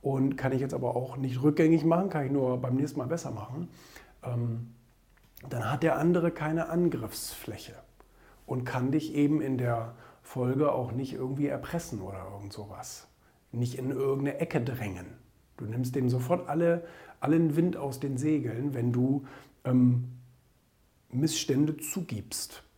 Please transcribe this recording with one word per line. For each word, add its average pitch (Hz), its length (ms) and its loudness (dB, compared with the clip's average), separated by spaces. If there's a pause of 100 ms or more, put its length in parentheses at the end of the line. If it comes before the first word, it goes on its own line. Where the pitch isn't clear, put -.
und 135 340 2
kann 131 160 0
ich 131 80 0
jetzt 135 140 -4
aber 127 220 -2
auch 127 200 -4
nicht 127 260 -4
rückgängig 156 440 6
machen, 175 240 4
kann 151 160 -2
ich 131 40 -2
nur 131 280 2
beim 123 180 -2
nächsten 151 220 0
Mal 123 80 -4
besser 160 240 -4
machen“, 123 380 -8 (540)
ähm, 120 520 -4 (760)
dann 117 240 -4
hat 139 100 -2
der 160 140 4
andere 170 340 4
keine 160 380 -2
Angriffsfläche 131 1040 -4 (720)
und 127 220 -4
kann 127 260 -2
dich 151 220 0
eben 147 260 4
in 131 160 0
der 120 380 -2 (280)
Folge 135 500 2
auch 127 200 -2
nicht 127 220 -4
irgendwie 135 320 -2
erpressen 135 560 -4
oder 92 320 -10
irgend 101 180 -12
sowas. - 560 -14 (420)
Nicht 123 280 -4
in 127 120 -4
irgendeine 135 500 0
Ecke 165 200 0
drängen. 110 460 -4 (500)
Du - 80 -10
nimmst 123 300 -4
dem 127 160 2
sofort 127 400 0
alle, 170 340 2 (360)
allen 156 360 4
Wind 165 220 2
aus 135 200 -4
den 135 200 -2
Segeln, 135 560 0
wenn 120 180 2
du, 131 320 4 (400)
ähm, 127 540 6 (920)
Missstände 147 680 2
zugibst. - 840 -8 (160)